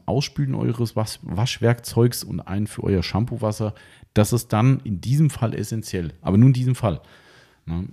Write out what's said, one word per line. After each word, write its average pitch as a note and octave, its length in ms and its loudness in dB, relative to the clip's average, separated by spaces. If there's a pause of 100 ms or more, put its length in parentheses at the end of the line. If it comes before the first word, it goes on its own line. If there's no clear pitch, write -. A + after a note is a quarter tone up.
Ausspülen C3+ 480 -2
eures A#2 400 -2
Wasch-, A2 260 -4
Waschwerkzeugs A#2+ 1040 0
und F#2+ 160 -6
einen G2+ 260 -4
für - 180 -10
euer F#2+ 200 2
Shampoo-Wasser, G#2+ 720 -2 (400)
das G#2 180 4
ist - 200 -2
dann B2+ 320 4
in F#2 160 -4
diesem C#3 280 2
Fall A2 240 -2
essentiell. G2 680 -6
Aber F#2+ 160 2
nur B2 100 8
in C3+ 60 6
diesem B2+ 200 0
Fall. G2 260 -2 (680)
Ne? E2+ 260 -6